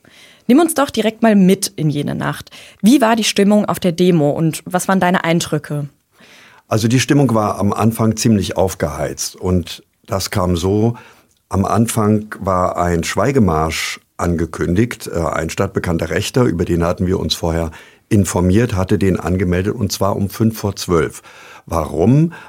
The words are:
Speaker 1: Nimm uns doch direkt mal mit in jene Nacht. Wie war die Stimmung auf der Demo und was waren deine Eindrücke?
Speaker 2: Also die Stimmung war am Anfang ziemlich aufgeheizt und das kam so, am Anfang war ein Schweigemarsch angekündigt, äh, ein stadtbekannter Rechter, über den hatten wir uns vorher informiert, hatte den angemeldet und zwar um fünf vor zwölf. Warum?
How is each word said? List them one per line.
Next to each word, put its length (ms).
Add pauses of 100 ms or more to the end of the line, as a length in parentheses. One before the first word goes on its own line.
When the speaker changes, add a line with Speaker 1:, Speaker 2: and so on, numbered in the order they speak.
(460)
Speaker 1:
Nimm 140
uns 140
doch 160
direkt 320
mal 120
mit 400
in 160
jene 240
Nacht. 360 (320)
Wie 180
war 160
die 80
Stimmung 400
auf 160
der 100
Demo 400
und 340
was 220
waren 140
deine 240
Eindrücke? 640 (800)
Speaker 2:
Also 180
die 140
Stimmung 340
war 240
am 140
Anfang 440
ziemlich 400
aufgeheizt 760
und 480 (240)
das 240
kam 260
so, 380 (540)
am 160
Anfang 720
war 380
ein 260
Schweigemarsch 960 (200)
angekündigt, 960
äh, 60
ein 320
stadtbekannter 600
Rechter, 340
über 200
den 200
hatten 240
wir 100
uns 160
vorher 380 (360)
informiert, 680
hatte 220
den 200
angemeldet 560
und 160
zwar 240
um 160
fünf 260
vor 200
zwölf. 460 (460)
Warum? 640 (160)